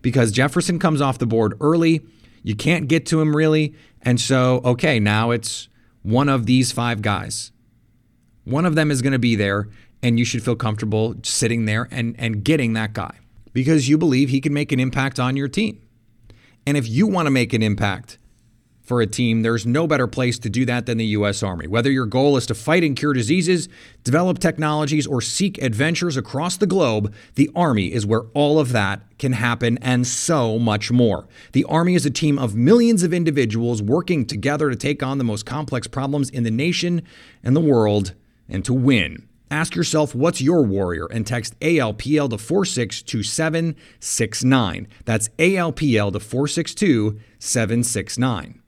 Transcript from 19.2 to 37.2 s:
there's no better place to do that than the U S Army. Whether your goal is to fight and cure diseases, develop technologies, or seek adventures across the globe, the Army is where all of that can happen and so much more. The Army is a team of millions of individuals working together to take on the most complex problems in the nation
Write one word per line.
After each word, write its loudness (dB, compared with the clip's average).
there's 0
no 0
better 0
place -2
to -6
do 0
that -2
than -2
the -2
U 0
S -2
Army. -6
Whether 0
your 0
goal 2
is -2
to -4
fight 0
and 0
cure -2
diseases, 0
develop 2
technologies, 0
or -2
seek -2
adventures -2
across -6
the 2
globe, 0
the 2
Army 2
is -2
where 0
all 4
of 2
that 0
can 0
happen 0
and 0
so 0
much 0
more. 4
The 2
Army 2
is 2
a 0
team 0
of -2
millions 6
of 0
individuals 0
working 0
together -2
to -2
take -4
on -4
the 0
most -2
complex -6
problems -4
in -2
the 0
nation 0